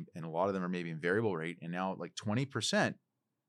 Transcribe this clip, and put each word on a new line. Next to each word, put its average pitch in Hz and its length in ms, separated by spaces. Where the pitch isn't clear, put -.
and 82 120
a 82 40
lot 85 180
of 98 60
them 95 100
are 90 60
maybe 87 220
in 80 80
variable 95 360
rate. 82 260
And 85 100
now, 92 260
like, 85 180
twenty 110 300
percent 135 520